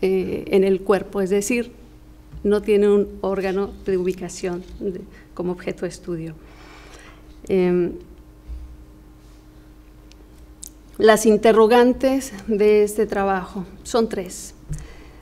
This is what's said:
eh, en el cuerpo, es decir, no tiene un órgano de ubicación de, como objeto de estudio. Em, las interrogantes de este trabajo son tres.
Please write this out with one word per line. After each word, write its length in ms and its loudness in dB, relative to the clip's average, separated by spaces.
eh, 460 -2
en 160 4
el 180 2
cuerpo, 400 0
es 80 -2
decir, 420 -2
no 180 2
tiene 280 4
un 180 4
órgano 500 -2
de 120 -2
ubicación 640 -6
de, 220 -8
como 180 -6
objeto 300 -8
de 80 -6
estudio. 440 -10
Em, 440 2
las 280 6
interrogantes 1080 4
de 360 4
este 220 -2
trabajo 600 -4
son 260 0
tres. 460 -10